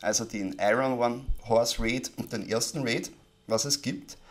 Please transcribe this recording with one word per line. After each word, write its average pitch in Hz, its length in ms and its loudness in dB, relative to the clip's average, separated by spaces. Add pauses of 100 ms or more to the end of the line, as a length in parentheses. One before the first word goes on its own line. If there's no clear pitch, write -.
also 101 220 0
den 95 360 -6
Iron 123 400 4
One 120 220 0 (260)
Horse 113 340 4
Raid 123 360 0
und - 140 -6
den 107 160 -6
ersten 117 360 -2
Raid, 117 280 -2 (360)
was 110 180 2
es 139 160 0
gibt, - 360 -6 (140)